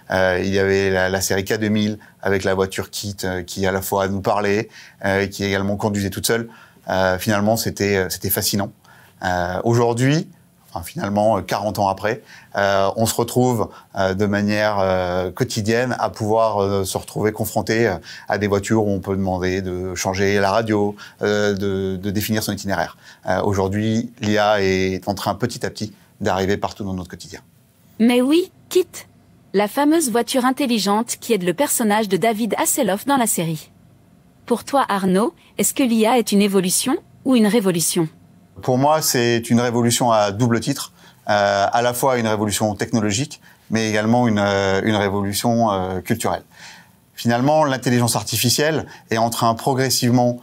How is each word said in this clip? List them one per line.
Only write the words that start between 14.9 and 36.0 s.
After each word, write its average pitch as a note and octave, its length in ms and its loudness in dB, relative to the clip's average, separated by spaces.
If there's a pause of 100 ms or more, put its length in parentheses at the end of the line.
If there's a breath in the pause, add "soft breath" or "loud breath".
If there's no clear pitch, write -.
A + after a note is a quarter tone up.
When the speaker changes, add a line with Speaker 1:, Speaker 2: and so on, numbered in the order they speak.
Speaker 1:
quotidienne A2+ 680 -2
à G#2+ 100 -2
pouvoir, G#2+ 480 0
euh, G2 280 0
se - 120 -6
retrouver G2+ 360 -2
confronté, A2 540 0
euh, F2+ 100 0 (300 loud breath)
à G2+ 100 -2
des G#2 100 -2
voitures G2+ 380 2
où G#2 40 -2
on G2 100 0
peut G2 160 -4
demander F#2 460 -2
de F2+ 340 -6
changer G2 440 0
la G2 100 2
radio, G#2 460 0 (260 loud breath)
euh, G#2 320 0
de, F#2+ 440 -2
de G2+ 120 -6
définir G#2 320 -2
son G2+ 120 -4
itinéraire. F#2+ 440 -4 (280 loud breath)
Euh, F#2 160 0
aujourd'hui, G#2 720 0 (100)
l'I G#2 160 2
A G#2 240 4
est F#2+ 460 0
en G2+ 60 -2
train G2 220 -2
petit - 300 -6
à G2 40 -4
petit - 240 -10 (260 loud breath)
d'arriver G2 380 0
partout - 260 -8
dans F#2+ 100 -6
notre F#2 160 -8
quotidien. - 300 -16 (600)
Speaker 2:
Mais B3 220 4
oui, D#4+ 300 2 (180)
Kit, F4+ 180 2 (640)
la G3+ 140 2
fameuse D4 420 2
voiture A#3 360 0
intelligente A#3 760 0
qui - 140 -2
aide F#3 100 0
le F3 100 2
personnage A3 560 0
de F#3+ 80 2
David A3 400 0
Hasselhoff B3 480 0
dans C#4 120 2
la A#3 100 2
série. E3 440 -4 (760)
Pour A3+ 180 -2
toi, C4+ 260 0
Arnaud, G3 440 0 (240 soft breath)
est-ce - 160 0
que C#4+ 100 0
l'I A3+ 220 2